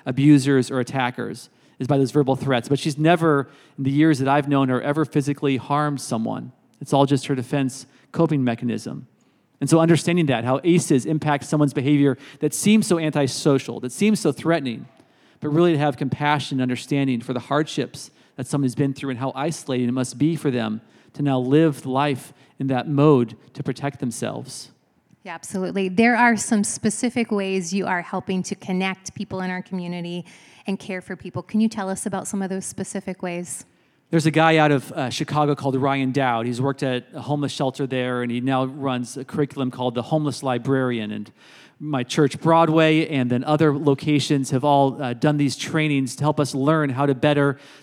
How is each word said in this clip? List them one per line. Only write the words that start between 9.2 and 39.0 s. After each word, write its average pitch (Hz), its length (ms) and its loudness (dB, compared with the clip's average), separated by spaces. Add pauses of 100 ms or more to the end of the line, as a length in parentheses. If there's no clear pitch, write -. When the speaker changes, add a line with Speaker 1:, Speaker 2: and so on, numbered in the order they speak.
Speaker 1:
And 139 100 -2
so 165 80 8
understanding 165 480 4
that, 120 180 0
how 131 200 2
aces 165 420 2
impact 151 380 -2
someone's 147 280 2
behavior 143 460 2 (220)
that 151 120 -2
seems 214 360 2
so 175 100 4
antisocial, 139 800 0
that 127 140 -10
seems 208 260 2
so 156 140 0
threatening, 139 560 -2 (500)
but 151 120 -6
really 170 220 4
to 147 60 2
have 143 180 0
compassion 147 600 -2
and 131 60 0
understanding 127 580 -2
for 131 120 -8
the 123 80 -4
hardships 143 680 -4 (260)
that 127 100 -10
someone 143 180 -2
has 123 100 -2
been 139 200 -2
through 139 160 -8
and 123 80 -6
how 131 160 -6
isolating 135 540 -4
it 120 40 -2
must 127 260 -4
be 156 180 0
for 147 140 -2
them 110 300 -4 (320)
to - 100 -6
now 139 160 0
live 143 460 2
life 135 480 -2 (260)
in 139 100 -6
that 127 200 -2
mode 139 480 4 (160)
to - 100 -10
protect 139 380 -6
themselves. 117 720 -8 (520)
Speaker 2:
Yeah, 180 120 -12
absolutely. 185 540 -4
There 226 280 2
are 233 200 4
some 208 280 0
specific 233 640 -2
ways 190 420 -2
you 190 140 -2
are 180 160 -2
helping 185 420 -4
to - 120 -8
connect 185 580 -4
people 190 280 -8
in 185 80 -6
our 185 120 -6
community 175 640 -8 (420)
and 190 120 -4
care 185 220 -10
for 190 140 -12
people. 180 280 -10
Can - 180 -2
you 220 80 4
tell 208 220 -6
us 190 160 -6
about 196 200 -6
some 196 160 -6
of 190 60 -4
those 190 160 -6
specific - 580 -10
ways? 175 420 -8 (460)
Speaker 1:
There's 160 160 2
a 160 40 2
guy 160 260 6
out 151 160 6
of, 135 200 0
uh, 135 180 -4
Chicago 147 440 0
called 135 220 -2
Ryan 135 340 0
Dowd. 123 360 0
He's 120 140 -4
worked 135 220 -2
at 127 320 -2
a 151 60 -12
homeless 135 320 -2
shelter 135 340 -4
there, 127 360 -2
and 120 100 -4
he 120 80 -4
now 131 240 0
runs 131 520 -6